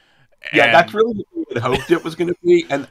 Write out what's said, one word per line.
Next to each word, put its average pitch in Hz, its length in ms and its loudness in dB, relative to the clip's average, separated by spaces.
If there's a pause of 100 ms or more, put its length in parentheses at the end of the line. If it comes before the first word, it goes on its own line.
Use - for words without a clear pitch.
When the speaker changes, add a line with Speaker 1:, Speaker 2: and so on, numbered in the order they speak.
(540)
Speaker 1:
Yeah, 120 120 4
Speaker 2:
And 117 80 4
Speaker 1:
that's - 200 4
really 226 220 0
what 202 180 -10
we 330 200 -10
had 120 100 -4
hoped 123 260 -2
it 165 140 2
was 165 120 -10
gonna 175 180 -4 (100)
be. 175 260 4
And, 139 220 -4